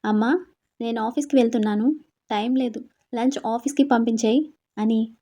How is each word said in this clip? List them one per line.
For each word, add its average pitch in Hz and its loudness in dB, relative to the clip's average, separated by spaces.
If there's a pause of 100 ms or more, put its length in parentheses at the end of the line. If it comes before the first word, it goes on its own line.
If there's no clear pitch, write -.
"అమ్మా, 214 0 (500)
నేను 233 -4
ఆఫీస్కి 277 -2
వెళ్తున్నాను, 226 2 (440)
టైమ్ 220 -2
లేదు, 247 -4 (340)
లంచ్ 247 -2
ఆఫీస్కి 254 0
పంపించేయ్" 233 2 (380)
అని 220 0 (220)